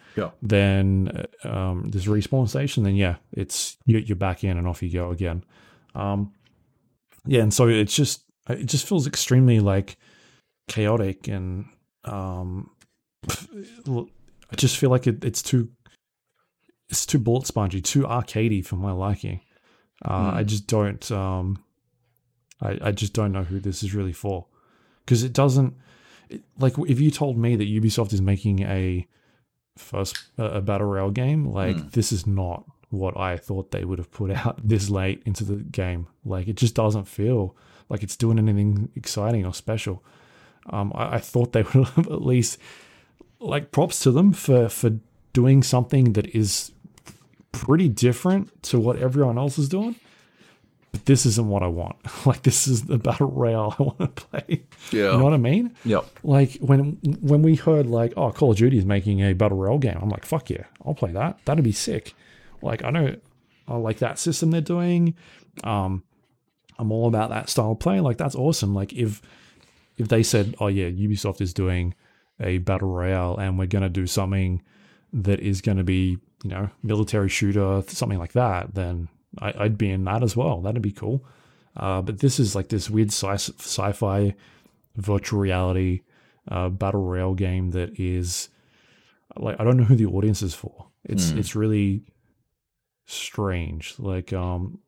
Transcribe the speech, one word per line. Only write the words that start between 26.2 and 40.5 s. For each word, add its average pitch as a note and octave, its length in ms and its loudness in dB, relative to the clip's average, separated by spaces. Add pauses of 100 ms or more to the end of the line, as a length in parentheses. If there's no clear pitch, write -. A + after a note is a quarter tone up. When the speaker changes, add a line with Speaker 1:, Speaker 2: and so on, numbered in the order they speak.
Speaker 2:
it, - 140 -16 (160)
like, C3 160 2 (120)
if C3 140 2
you D3+ 100 6
told C#3 280 -2
me A#2 180 2
that G#2 120 0
Ubisoft G#2+ 440 0
is G2 80 2
making G2 400 2
a F#2 460 -2 (720)
first, - 400 -8 (220)
a, A#2 60 -2
a G#2+ 160 -2
battle G2+ 280 0
royale G2 220 0
game, C#3 360 0
like, G2 320 -2
Speaker 1:
Hmm. D2+ 140 -10
Speaker 2:
this A2+ 200 0
is F#2 140 -4
not F#2+ 380 -2 (260)
what F#2+ 260 -4
I F#2 200 -4
thought F#2+ 340 -8
they F#2+ 140 -4
would F2+ 140 -4
have F2 140 -10
put G2 180 -4
<laughs> - 160 -4
out A#2 200 -4
this G#2 240 2
late F#2+ 360 -2
into G#2 180 -4
the G2+ 120 -4
game. F2+ 500 -6 (180)
Like, F#2+ 240 -6
it A2 80 -6
just - 180 0
doesn't G#2+ 340 0
feel G#2 480 -2 (320)
like G#2+ 140 -6
it's - 140 -10
doing A2+ 220 2
anything G#2 560 2
exciting G#2+ 500 -2
or F#2 100 -6
special. G#2 500 -6 (640)